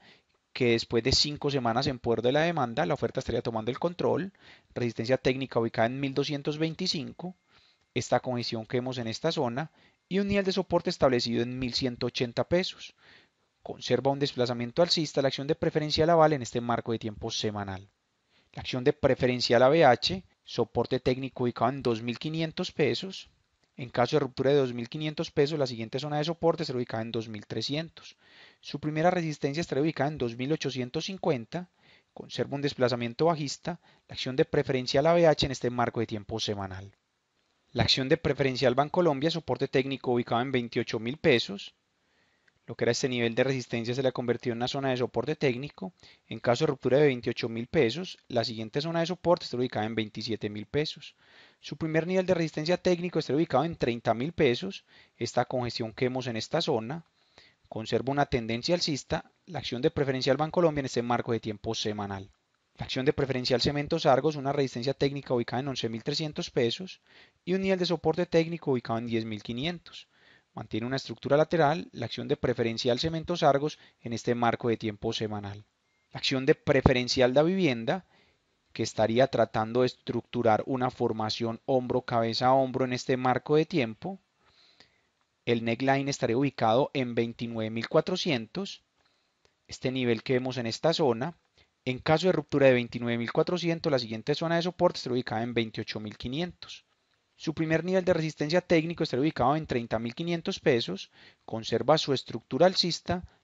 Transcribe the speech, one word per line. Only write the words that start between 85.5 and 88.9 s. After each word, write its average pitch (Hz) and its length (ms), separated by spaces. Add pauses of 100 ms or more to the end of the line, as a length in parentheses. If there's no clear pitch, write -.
neckline 135 440
estaría 120 280
ubicado 131 560
en 123 220
veintinueve 117 560
mil 113 160
cuatrocientos, 165 960 (840)